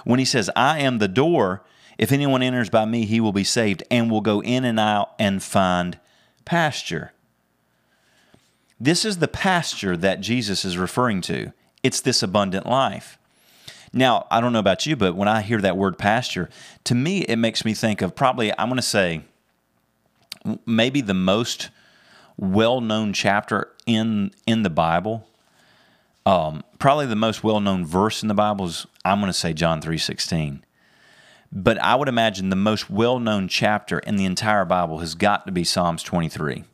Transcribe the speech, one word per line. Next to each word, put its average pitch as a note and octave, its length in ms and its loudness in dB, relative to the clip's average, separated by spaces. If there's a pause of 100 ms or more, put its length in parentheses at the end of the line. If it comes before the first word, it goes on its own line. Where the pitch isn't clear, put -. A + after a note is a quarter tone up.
when B2 160 2
he C3 60 0
says, A#2 300 0
"I D3 240 2
am C3 180 0
the G#2 100 2
door. A2+ 560 2 (340)
If - 140 0
anyone C#3 300 2
enters B2+ 280 0
by A2 160 4
me, A2+ 200 -2
he A2+ 160 2
will G#2+ 100 2
be G2 120 0
saved G#2 480 0
and A#2 180 2
will A2 120 0
go G#2 200 2
in B2+ 240 -2
and A2+ 140 0
out G#2+ 400 0
and G2 240 0
find F2+ 560 0 (440)
pasture." - 680 -4 (1700)
This D#3 260 2
is G#3 120 -4
the D#3 100 0
pasture E3 680 -2
that F#2 240 0
Jesus G2+ 440 -2
is F2+ 120 -4
referring G2 440 0
to. B1 300 -6 (320)
It's B2+ 180 0
this A#2+ 220 0
abundant G2 420 0
life. A#2+ 520 -2 (720)
Now, B2 400 2
I A2+ 80 4
don't A#2+ 140 2
know A2+ 60 2
about F#2+ 260 2
you, D3+ 100 -2
but F#2 200 0
when G2+ 120 0
I A2 140 2
hear G#2+ 200 -2
that F#2 140 2
word F#2+ 220 0
pasture, G#2 520 -2 (360)
to A#2+ 100 0
me, E3 260 0
it - 160 -2
makes A2+ 280 0
me A2 80 0
think G#2+ 280 -2
of F2+ 140 -4
probably, B2+ 420 0
I'm A2 120 -2
gonna B2+ 120 -2
say, E2+ 420 0 (1200)
w-, - 220 -6
maybe A#2+ 360 2
the G2+ 120 -2
most F#2 560 0 (680)
well-known A2 720 0
chapter G#2 640 -2 (100)
in, A2 460 0 (160)
in A2+ 160 2
the F#2+ 60 0
Bible. F2 580 0 (960)
Um, D#2 380 2 (140)
probably C#3 300 4
the A2 80 -2
most A2 280 -2
well-known G2+ 420 0
verse F#2+ 360 0
in A2 80 -2
the G#2 40 0
Bible G2+ 340 0
is, - 200 -8 (160)
I'm G2 160 2
gonna G2 140 -2
say, E2+ 200 -2
John D#2+ 280 0
three D#2+ 160 -4
sixteen. D#2 680 -4 (880)
But G2+ 320 0
I G#2 120 4
would C#3 120 0
imagine A2 420 0
the F#2+ 60 2
most G#2 340 0
well-known A2 580 0
chapter G#2 520 0
in - 160 -4
the G2 100 2
entire G2+ 400 2
Bible E2+ 340 0
has E2 160 -6
got G2+ 320 0
to G2 40 -10
be F2 120 0
Psalms E2+ 400 0
twenty-three. D#2+ 600 -4 (100)